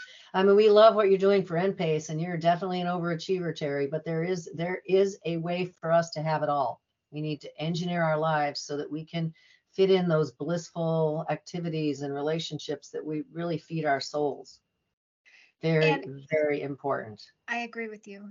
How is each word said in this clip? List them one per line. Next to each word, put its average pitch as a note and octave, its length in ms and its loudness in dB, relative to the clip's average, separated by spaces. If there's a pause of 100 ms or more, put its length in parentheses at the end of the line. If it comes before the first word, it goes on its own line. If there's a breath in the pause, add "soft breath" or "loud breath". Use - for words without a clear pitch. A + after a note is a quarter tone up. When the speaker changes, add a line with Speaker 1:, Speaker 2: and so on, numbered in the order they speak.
(340 loud breath)
Speaker 1:
I F#3+ 80 2
mean, G3+ 140 8
we G#3+ 120 8
love G#3+ 260 10
what G#3 140 4
you're G3 100 6
doing G3 260 4
for E3 120 -4
N F#3+ 160 0
pace, D#3+ 360 -2
and D#3 120 -6
you're F3 160 -4
definitely F3 440 0
an F3 80 -2
overachiever, E3+ 680 -4
Terry, C#3+ 320 -2
but D#3 180 -6
there E3 200 -2
is, F3+ 300 -4
there E3+ 320 -6
is F#3+ 380 4
a E3 140 -2
way F3 280 -4
for E3 260 -4
us E3 180 4
to D3+ 120 -6
have D#3 200 0
it D3+ 60 -2
all. C#3 340 -2 (280)
We D3 120 -8
need D3+ 200 -4
to - 180 -14
engineer F3 420 -2
our D#3 160 2
lives D3+ 420 0
so - 160 -8
that C#3+ 140 -6
we D#3 140 -8
can E3 280 -4 (400 soft breath)
fit F#3+ 180 4
in F3+ 180 4
those D#3 240 2
blissful D#3+ 1000 -2
activities D#3 720 -4
and C#3+ 100 -6
relationships D3+ 800 -6
that D#3 140 -10
we D3+ 180 -6 (100)
really E3 260 -6
feed D#3+ 260 -6
our C#3 160 2
souls. - 600 -4 (1000 soft breath)
Very, D#3 300 2
Speaker 2:
And C#3 400 -4
Speaker 1:
very D3+ 320 0
important. C3+ 580 -6 (280)
Speaker 2:
I A#3 100 -4
agree A#3 300 -10
with G#3+ 180 -18
you. G3+ 240 -18